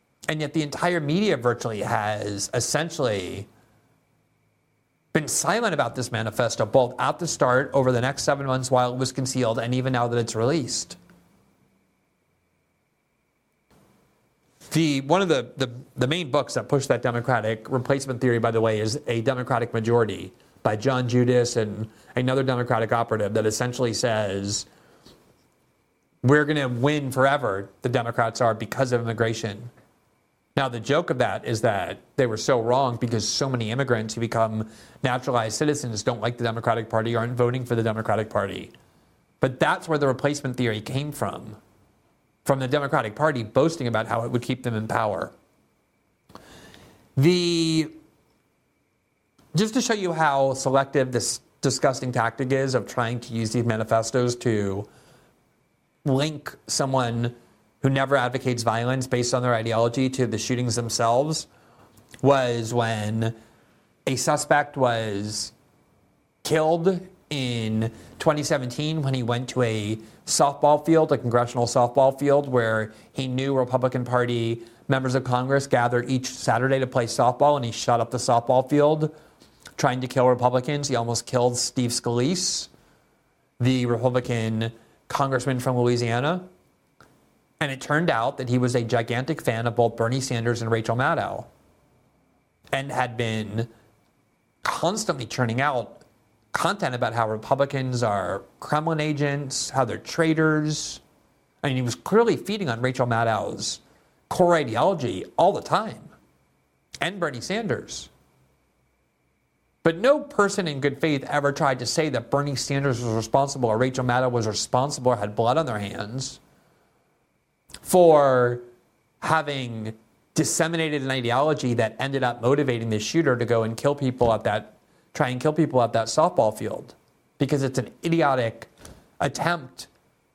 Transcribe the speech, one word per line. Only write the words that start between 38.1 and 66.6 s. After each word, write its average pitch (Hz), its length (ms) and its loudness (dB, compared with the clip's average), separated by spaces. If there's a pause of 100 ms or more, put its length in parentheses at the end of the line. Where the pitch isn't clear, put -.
Party. 92 420 -4 (720)
But 127 180 0
that's 165 280 0
where 156 100 0
the 143 100 2
replacement 135 480 -2
theory 113 240 -2
came 139 320 -6
from, 107 460 -8 (880)
from 135 140 4
the 127 100 -4
Democratic 135 460 0
Party 139 280 0
boasting 143 420 0
about 113 220 -2
how 113 160 -2
it 123 80 -6
would 123 120 -2
keep 127 200 -6
them 117 120 -4
in 107 120 -4
power. 110 460 -2 (1800)
The, 165 760 2 (1700)
just 220 160 0
to 247 80 0
show 233 120 0
you 185 200 -2
how 139 400 2
selective 131 580 2
this - 300 -2 (180)
disgusting 131 540 0
tactic 127 400 0
is 135 220 2
of 104 120 0
trying 120 340 -2
to - 120 -14
use 113 180 -2
these 120 140 0
manifestos 117 720 2
to 101 500 0 (1200)
link 139 500 -2 (120)
someone 120 680 0 (460)
who 135 100 4
never 135 260 2
advocates 123 460 0
violence 120 420 0
based 123 260 -2
on 123 120 0
their 123 100 2
ideology 117 560 2
to 131 160 0
the 107 140 -2
shootings 120 360 -2
themselves, 120 720 0 (760)
was 120 500 2
when 110 640 0 (720)
a 135 80 0
suspect 147 600 0
was 110 760 0 (920)
killed 165 560 2 (300)